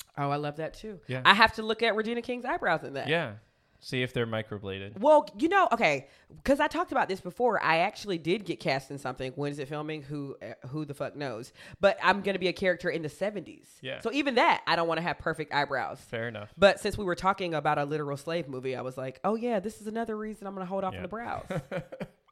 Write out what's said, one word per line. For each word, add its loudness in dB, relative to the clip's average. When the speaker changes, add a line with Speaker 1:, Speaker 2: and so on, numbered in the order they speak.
Speaker 1:
Oh, 0
I 0
love -4
that -6
too. -14
Speaker 2:
Yeah. -4
Speaker 1:
I 10
have 6
to -4
look -2
at 4
Regina -2
King's -8
eyebrows 0
in -10
that. -4
Speaker 2:
Yeah. 0
See -2
if -4
they're 0
microbladed. -6
Speaker 1:
Well, 8
you 2
know, 4
okay, 2
'cause 4
I 4
talked -4
about 2
this -4
before. 0
I 4
actually 0
did 0
get -6
cast -2
in -8
something. -6
When -4
is -6
it -6
filming? -6
Who, -8
uh, -12
who -6
the -8
fuck -6
knows? -8
But 6
I'm 4
gonna 0
be 0
a 2
character 0
in -2
the -4
seventies. -6
Speaker 2:
Yeah. -8
Speaker 1:
So -4
even 0
that, 6
I 4
don't 2
wanna 0
have -2
perfect -4
eyebrows. 0
Speaker 2:
Fair -6
enough. -10
Speaker 1:
But 8
since -2
we -4
were 0
talking 0
about 2
a 0
literal -4
slave -4
movie, -4
I -4
was -8
like, -8
"Oh 2
yeah, 0
this -6
is -12
another -4
reason -10
I'm -10
gonna -6
hold -2
off -2
Speaker 2:
Yeah. -8
Speaker 1:
on -8
the -6
brows." -8
Speaker 2:
<laughs> -4